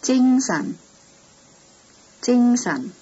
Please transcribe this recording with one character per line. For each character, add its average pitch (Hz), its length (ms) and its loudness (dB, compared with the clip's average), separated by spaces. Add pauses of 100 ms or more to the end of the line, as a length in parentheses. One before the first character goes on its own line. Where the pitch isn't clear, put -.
精 254 360 2
神， - 360 -4 (1500)
精 240 340 2
神。 147 360 -6 (100)